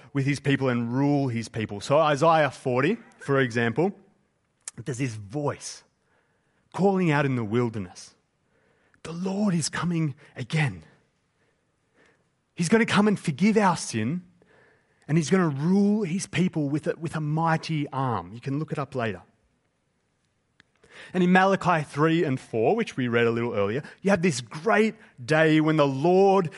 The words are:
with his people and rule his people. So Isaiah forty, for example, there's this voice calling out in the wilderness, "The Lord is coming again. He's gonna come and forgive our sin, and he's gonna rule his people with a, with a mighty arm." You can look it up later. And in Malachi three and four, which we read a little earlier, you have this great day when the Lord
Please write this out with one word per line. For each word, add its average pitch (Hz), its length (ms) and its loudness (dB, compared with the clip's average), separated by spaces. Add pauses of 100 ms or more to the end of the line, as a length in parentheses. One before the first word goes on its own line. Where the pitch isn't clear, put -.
(140)
with 135 120 -2
his 143 140 -2
people 135 300 0
and 120 240 -2
rule 139 340 0
his 113 220 -6
people. 104 320 -6
So 139 180 0
Isaiah 151 520 2
forty, 139 460 -2 (200)
for 139 220 -2
example, 123 520 0 (920)
there's 127 140 -8
this 127 160 -6
voice 110 680 -10 (920)
calling 185 380 2
out 147 140 2
in 135 100 -2
the 120 80 -2
wilderness, 110 680 -4 (920)
"The 160 100 -12
Lord 190 400 -2
is 160 140 0
coming 160 480 -4 (200)
again. 123 480 -4 (1700)
He's 170 140 -2
gonna 226 160 4
come 208 220 2
and 208 120 2
forgive 190 380 2
our 156 200 4
sin, 123 440 -4 (840)
and 147 100 0
he's 151 140 0
gonna 185 180 4
rule 196 540 2
his 185 240 -4
people 156 420 -2
with 147 180 -4
a, 165 120 -2
with 160 160 -8
a 156 60 -4
mighty 160 720 -2
arm." 117 420 -4
You 120 80 -16
can 139 180 -6
look 160 120 -8
it 160 60 -8
up 139 160 -10
later. 110 280 -4 (1900)
And 185 100 2
in 180 80 4
Malachi 185 520 4
three 165 400 0
and 135 160 -2
four, 123 360 0
which - 200 -6
we 127 120 -2
read 117 180 2
a 117 60 2
little 117 240 -4
earlier, 104 260 -2 (200)
you 190 100 0
have 196 100 2
this 160 180 0
great 202 540 0 (300)
day 156 360 4
when 156 180 2
the 147 100 4
Lord 180 720 2